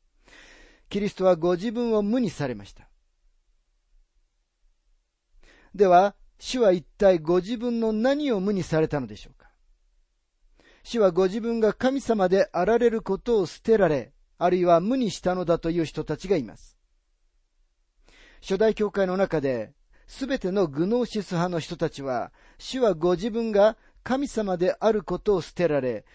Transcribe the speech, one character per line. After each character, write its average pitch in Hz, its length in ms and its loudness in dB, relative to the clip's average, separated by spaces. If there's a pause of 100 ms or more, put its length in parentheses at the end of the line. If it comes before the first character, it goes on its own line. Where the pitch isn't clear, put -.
(920)
キ 202 80 -4
リ 202 100 -2
ス - 60 -6
ト 185 100 -4
は 185 120 6
ご 170 160 0
自 180 180 -2
分 233 240 -2
を 214 80 2
無 214 180 0
に 214 100 -2
さ 143 180 -6
れ 120 80 -6
ま 101 80 -16
し - 80 -20
た。 - 180 -20 (2750)
で 196 140 4
は、 185 300 6 (240)
主 - 180 -6
は 214 140 6
一 180 120 -2 (140)
体 185 220 4
ご 165 160 2
自 185 200 -2
分 233 220 -4
の 220 140 -2
何 269 400 0
を 196 80 0
無 202 120 -2
に 185 120 -2
さ 156 160 0
れ 156 80 0
た 151 100 -4
の 127 80 -6
で 104 100 -16
し - 100 -20
ょ - 60 -20
う - 80 -20
か。 - 100 -20 (1300)
主 - 160 -6
は 190 140 4
ご 180 120 2
自 190 160 -2
分 233 200 -4
が 214 140 2
神 262 260 -2
様 208 280 0
で 190 240 2
あ 175 120 0
ら 226 140 2
れ 233 120 4
る 214 120 -4
こ 196 160 -4
と 233 220 0
を 175 60 -2
捨 - 140 -18
て 220 180 2
ら 185 100 4
れ、 139 240 -4 (260)
あ 175 120 2
る 180 60 2
い 180 80 0
は 170 160 6
無 220 160 -2
に 233 160 -2
し - 80 -14
た 180 160 -2
の 180 80 -4
だ 160 160 0
と 165 100 -4
い 170 100 -2
う 160 40 -2
人 147 180 -8
た 151 140 -6
ち - 100 -16
が 190 100 2
い 143 60 -2
ま 95 140 -14
す。 - 200 -20 (1600)
初 190 180 -4
代 214 160 4
教 208 160 -2
会 196 160 0
の 185 100 -2
中 180 240 0
で、 123 320 -4 (360)
す - 180 -10
べ 262 140 -4
て 185 100 -6
の 190 160 0
グ 151 220 -2
ノ 247 140 0
ー 220 40 -2
シ 208 160 -6
ス - 100 -10
派 175 180 -2
の 170 100 -4
人 165 160 -10
た 160 120 -4
ち - 140 -10
は、 123 300 -6 (260)
主 - 220 -10
は 214 140 4
ご 165 180 0
自 180 180 -2
分 226 220 -4
が 208 240 4 (260)
神 269 240 -2
様 196 300 -4
で 180 240 -2
あ 214 100 2
る 214 140 -2
こ 180 160 -6
と 208 160 0
を 170 40 -2
捨 - 120 -14
て 175 160 0
ら 147 120 0
れ、 120 240 -6 (100)